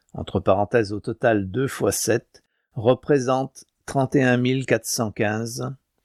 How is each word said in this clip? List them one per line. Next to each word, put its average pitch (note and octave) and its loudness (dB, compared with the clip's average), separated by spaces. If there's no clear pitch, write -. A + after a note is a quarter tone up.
entre - -4
parenthèses, G2+ 2
au G#2 -6
total G#2+ 0
deux B2+ -2
fois G#2+ -2
sept, - -2
représente C3 0
trente C3+ 0
et C#3+ 4
un B2+ 4
mille B2+ 0
quatre A#2 0
cent A2+ -4
quinze, A#2 -4